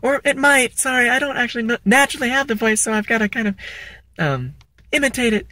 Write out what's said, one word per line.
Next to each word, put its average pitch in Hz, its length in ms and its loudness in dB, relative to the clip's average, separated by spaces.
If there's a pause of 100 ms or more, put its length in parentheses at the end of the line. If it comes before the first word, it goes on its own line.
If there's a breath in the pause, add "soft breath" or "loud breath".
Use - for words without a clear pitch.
or 262 220 0
it 277 120 2
might, 269 420 2
sorry, 254 300 0
I 247 100 2
don't 277 180 -2
actually 233 360 -2
n-, 240 120 0
naturally 269 440 2
have 269 200 0
the 233 60 0
voice, 220 280 0
so 226 100 -2
I've 214 140 0
gotta 220 220 0
kind 220 200 -2
of, 196 60 -2 (640 loud breath)
um, 135 360 -2 (380)
imitate 262 400 0
it 214 200 -2